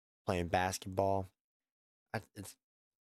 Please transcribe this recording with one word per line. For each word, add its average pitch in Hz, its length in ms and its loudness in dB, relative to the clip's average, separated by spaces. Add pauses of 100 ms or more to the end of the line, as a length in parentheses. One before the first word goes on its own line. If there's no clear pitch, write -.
(240)
playing 87 240 0
basketball. 95 800 0 (840)
I, 110 80 -6 (140)
it's 101 200 -14 (480)